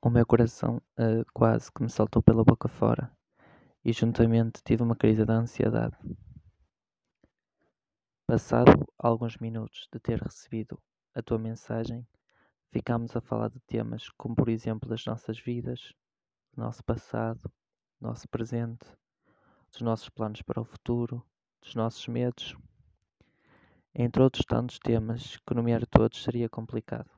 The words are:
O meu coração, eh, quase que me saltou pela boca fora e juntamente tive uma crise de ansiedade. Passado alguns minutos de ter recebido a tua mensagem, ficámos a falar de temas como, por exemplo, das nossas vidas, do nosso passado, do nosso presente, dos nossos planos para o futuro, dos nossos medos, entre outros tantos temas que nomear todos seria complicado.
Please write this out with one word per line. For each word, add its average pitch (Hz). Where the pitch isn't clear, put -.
O 123
meu 117
coração, 120
eh, 113
quase 113
que -
me 113
saltou 113
pela 113
boca 113
fora 117
e 117
juntamente 117
tive 117
uma 117
crise 110
de 110
ansiedade. 113
Passado 123
alguns 117
minutos 113
de 113
ter 113
recebido -
a 120
tua 113
mensagem, 113
ficámos 117
a 117
falar 113
de 123
temas 113
como, 113
por 113
exemplo, 110
das 113
nossas 113
vidas, 120
do 123
nosso 113
passado, 113
do 113
nosso 117
presente, 117
dos -
nossos 113
planos 107
para -
o 113
futuro, 120
dos -
nossos 113
medos, 120
entre 120
outros 131
tantos 120
temas 113
que -
nomear 117
todos -
seria 120
complicado. 113